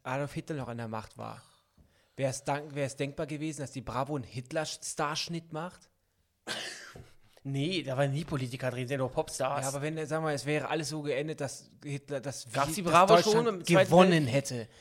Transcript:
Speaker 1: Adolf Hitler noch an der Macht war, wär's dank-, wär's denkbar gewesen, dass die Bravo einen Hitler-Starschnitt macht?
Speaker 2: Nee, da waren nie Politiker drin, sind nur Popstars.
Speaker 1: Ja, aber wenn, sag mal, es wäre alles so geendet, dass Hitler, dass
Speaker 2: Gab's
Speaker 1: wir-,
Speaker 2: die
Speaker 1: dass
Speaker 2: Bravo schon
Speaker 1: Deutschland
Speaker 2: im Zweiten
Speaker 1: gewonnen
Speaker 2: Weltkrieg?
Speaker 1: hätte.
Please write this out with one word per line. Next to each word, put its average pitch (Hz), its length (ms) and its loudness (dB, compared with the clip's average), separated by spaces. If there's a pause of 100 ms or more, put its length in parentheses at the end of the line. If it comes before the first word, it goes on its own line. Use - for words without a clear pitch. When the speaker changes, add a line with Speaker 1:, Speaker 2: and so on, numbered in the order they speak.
Speaker 1:
Adolf 139 300 -4
Hitler 160 240 -8
noch 123 100 -8
an 120 100 -8
der 117 100 -8
Macht 110 300 -10
war, 113 240 -12 (720)
wär's 135 280 -4
dank-, 147 320 -4
wär's 139 200 -4
denkbar 139 320 -4
gewesen, 151 340 -6
dass 127 100 -8
die 127 100 -8
Bravo 135 340 -4
einen 131 100 -4
Hitler-Starschnitt 156 1300 -6
macht? 165 360 -10 (1500)
Speaker 2:
Nee, 143 380 -2
da 131 160 -4
waren 139 140 2
nie 147 120 -2
Politiker 131 460 -4
drin, 123 180 -4
sind 135 120 -2
nur 127 120 0
Popstars. 143 520 -2
Speaker 1:
Ja, 135 60 0
aber 135 120 -4
wenn, 156 240 -4
sag 156 160 -2
mal, 156 140 0
es 131 100 -6
wäre 147 240 0
alles 156 200 -2
so 156 120 -6
geendet, 147 400 -4
dass 131 300 -8 (120)
Hitler, 143 380 -6
dass 131 300 -10
Speaker 2:
Gab's 135 180 2
Speaker 1:
wir-, 160 60 -2
Speaker 2:
die 202 80 -4
Speaker 1:
dass 165 80 0
Speaker 2:
Bravo 175 260 10
schon 208 160 6
Speaker 1:
Deutschland 233 140 4
Speaker 2:
im 185 180 -4
Zweiten 170 240 6
Speaker 1:
gewonnen 180 220 10
Speaker 2:
Weltkrieg? 147 240 4
Speaker 1:
hätte. 123 320 -2 (140)